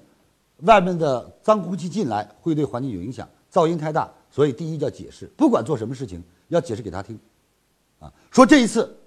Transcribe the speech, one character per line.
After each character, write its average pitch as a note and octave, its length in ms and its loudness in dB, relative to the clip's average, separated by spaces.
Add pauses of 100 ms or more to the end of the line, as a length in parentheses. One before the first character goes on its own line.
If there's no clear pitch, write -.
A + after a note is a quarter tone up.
(580)
外 F#3+ 240 6
面 F#3 140 -2
的 C#3 460 -2
脏 G#3+ 200 2
空 F3+ 140 -6
气 E3 120 -10
进 E3 220 -4
来 G#2 180 -4 (140)
会 D#3+ 120 -2
对 D3+ 80 -2
环 B2 200 -6
境 C3+ 100 -6
有 F2+ 80 -8
影 G#2 100 -10
响， A2 160 -14 (240)
噪 E3+ 160 4
音 E3+ 120 -2
太 D3+ 120 -6
大。 D3+ 220 -4 (180)
所 D3 160 0
以 C#3 60 -2
第 D#3+ 200 -10
一 D#3 60 -8
叫 C#3 100 -4
解 - 220 -12
释， - 160 -20 (100)
不 D4 120 2
管 A#2+ 160 0
做 C#3+ 120 -2
什 G#2+ 120 -6
么 C3+ 60 -8
事 B2+ 120 -10
情 F2+ 160 -14 (260)
要 E3 120 0
解 A#2+ 160 -6
释 A#2+ 60 -12
给 G2 80 -10
他 F#2 120 -10
听。 G#2+ 160 -18 (800)
啊， - 140 -20 (180)
说 B3 140 8
这 D4+ 140 8
一 A#3 80 4
次 - 300 -4 (100)